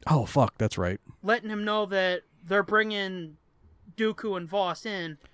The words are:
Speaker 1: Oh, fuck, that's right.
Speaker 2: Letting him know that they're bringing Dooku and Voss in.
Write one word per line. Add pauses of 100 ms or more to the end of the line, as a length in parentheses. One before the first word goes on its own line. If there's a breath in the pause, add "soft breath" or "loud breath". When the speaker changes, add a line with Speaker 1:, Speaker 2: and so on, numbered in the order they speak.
Speaker 1:
Oh,
fuck,
that's
right. (240)
Speaker 2:
Letting
him
know
that (220)
they're
bringing (580)
Dooku
and
Voss
in. (160 soft breath)